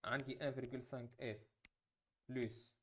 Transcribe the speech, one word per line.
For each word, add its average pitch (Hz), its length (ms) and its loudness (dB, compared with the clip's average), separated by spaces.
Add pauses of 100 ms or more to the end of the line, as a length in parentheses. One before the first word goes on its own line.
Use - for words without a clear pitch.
عندي 135 440 2
ان 135 60 4
فيغول 127 300 -2
سانك 120 380 -6
اف 113 260 -2 (800)
بلس 123 540 0